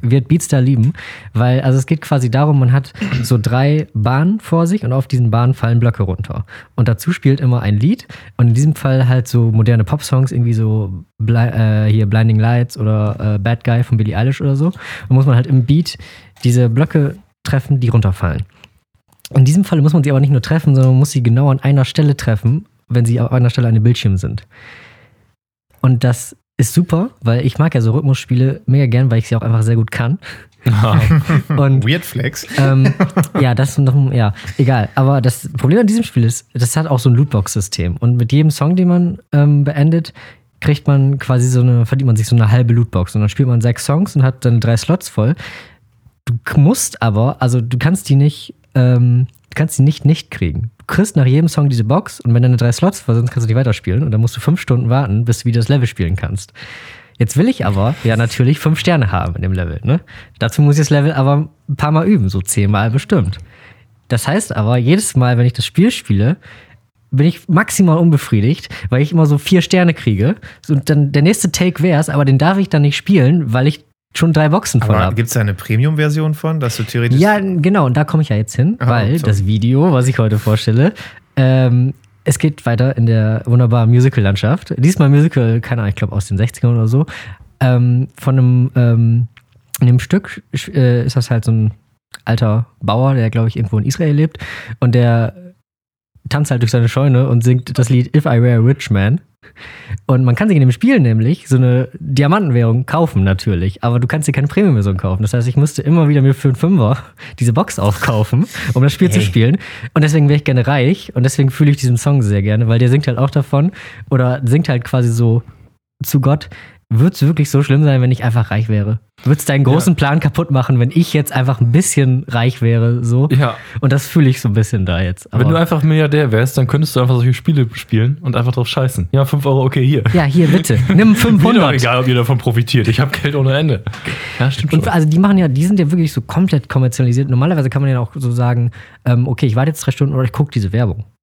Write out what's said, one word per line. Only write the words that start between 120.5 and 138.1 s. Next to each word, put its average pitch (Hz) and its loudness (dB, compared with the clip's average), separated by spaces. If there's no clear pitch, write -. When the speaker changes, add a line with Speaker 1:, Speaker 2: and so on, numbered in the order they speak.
Speaker 1:
machen, 131 0
wenn 123 2
ich 170 0
jetzt 147 0
einfach 131 -2
ein 120 2
bisschen 135 0
reich 123 -2
wäre?“ 117 0
So. 123 0
Speaker 2:
Ja. 135 0
Speaker 1:
Und 135 2
das 139 -2
fühle 151 2
ich 131 0
so - -2
ein - -2
bisschen 104 0
da 87 -2
jetzt. 90 -6
Speaker 2:
Wenn 120 0
Speaker 1:
Aber 131 4
Speaker 2:
du 160 2
einfach 165 0
Milliardär 151 2
wärst, 117 0
dann 131 0
könntest 147 -2
du 127 2
einfach 127 2
solche 123 2
Spiele 135 0
spielen 120 -2
und 131 -4
einfach 120 0
drauf 120 -2
scheißen. 131 -4
„Ja, 139 2
fünf 139 -2
Euro, 135 2
okay, 131 0
hier.“ 135 2
Speaker 1:
Ja, 170 2
hier, 151 2
bitte. 143 2
Speaker 2:
<laughs> - -4
Speaker 1:
Nimm 190 4
Speaker 2:
Mir 214 6
doch 226 -2
Speaker 1:
fünfhundert. 208 4
Speaker 2:
egal, 123 2
ob 127 0
ihr 127 2
davon 123 2
profitiert. 117 0
Ich 110 0
hab 135 0
Geld 143 -4
ohne 135 0
Ende. 147 -2
Ja, 127 0
stimmt 139 -4
Speaker 1:
Und 160 2
Speaker 2:
schon. - -2
Speaker 1:
also 160 2
die 156 2
machen 196 2
ja, 175 2
die 139 0
sind 190 0
ja 151 0
wirklich 165 0
so - -4
komplett 160 -2
kommerzialisiert. 131 0
Normalerweise 135 0
kann 135 -2
man 139 0
ja 131 0
auch 120 -6